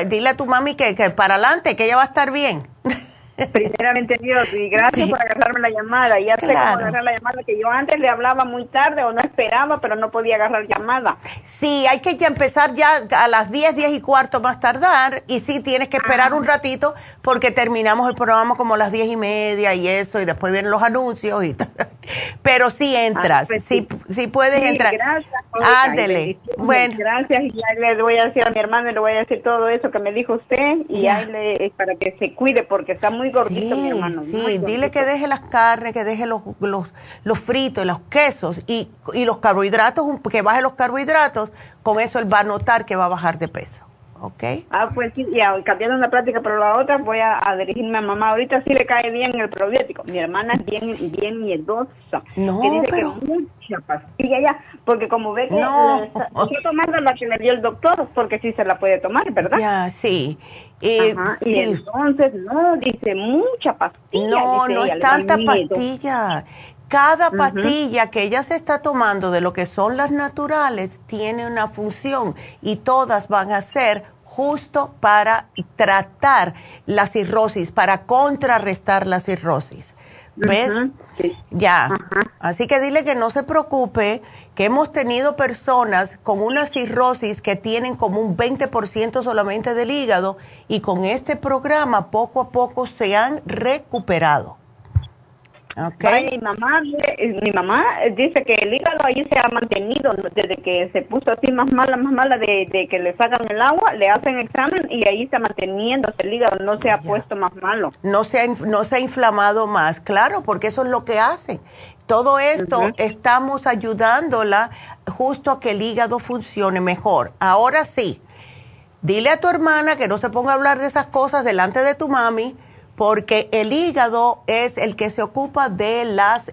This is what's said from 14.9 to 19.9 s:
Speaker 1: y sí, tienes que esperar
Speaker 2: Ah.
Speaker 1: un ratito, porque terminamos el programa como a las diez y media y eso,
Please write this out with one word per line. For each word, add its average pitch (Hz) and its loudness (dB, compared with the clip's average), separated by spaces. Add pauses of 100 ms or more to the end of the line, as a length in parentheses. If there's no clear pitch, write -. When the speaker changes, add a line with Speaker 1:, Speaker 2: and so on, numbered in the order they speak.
Speaker 1:
y 240 -2
sí, 285 -4
tienes 262 -2
que 269 -2
esperar 254 2
Speaker 2:
Ah. 302 0
Speaker 1:
un 294 -2
ratito, 285 0 (280)
porque 254 2
terminamos 233 0
el 247 -6
programa 226 2
como 233 0
a - 2
las 208 0
diez 226 0
y 233 -4
media 208 0
y 180 0
eso, 196 -2